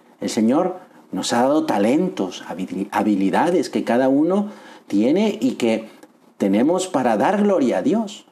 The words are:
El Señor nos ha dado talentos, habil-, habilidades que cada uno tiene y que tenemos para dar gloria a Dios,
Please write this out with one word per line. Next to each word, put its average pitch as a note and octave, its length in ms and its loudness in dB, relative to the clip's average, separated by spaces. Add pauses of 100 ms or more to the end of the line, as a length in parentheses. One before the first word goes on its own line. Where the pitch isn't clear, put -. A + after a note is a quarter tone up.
(200)
El G2+ 100 -6
Señor C#3+ 480 0 (340)
nos - 200 -6
ha A#2+ 100 2
dado D3+ 240 2
talentos, A#2 840 0
habil-, F#2 440 -6
habilidades G#2 760 0
que - 160 -4
cada B2+ 240 2
uno F3 400 2 (380)
tiene D#3 540 2
y F3+ 120 0
que A2 360 -2 (500)
tenemos B2+ 480 2
para B2 300 0
dar F#3 260 2
gloria D3 360 2
a F#2 40 -2
Dios, G3+ 480 -2